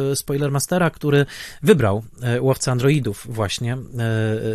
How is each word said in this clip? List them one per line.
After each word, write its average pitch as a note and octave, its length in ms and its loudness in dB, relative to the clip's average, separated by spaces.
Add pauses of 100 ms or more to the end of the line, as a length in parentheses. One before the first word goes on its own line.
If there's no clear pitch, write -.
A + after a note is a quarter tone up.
(120)
e, C#3 40 -2
Spoilermastera, C#3+ 760 0
który C#3+ 360 2 (380)
wybrał, A2+ 400 4 (180)
e, B2 200 0
Łowcę C3 300 0
Androidów B2 580 0
właśnie, A#2 440 -4
e, C3 40 -6 (760)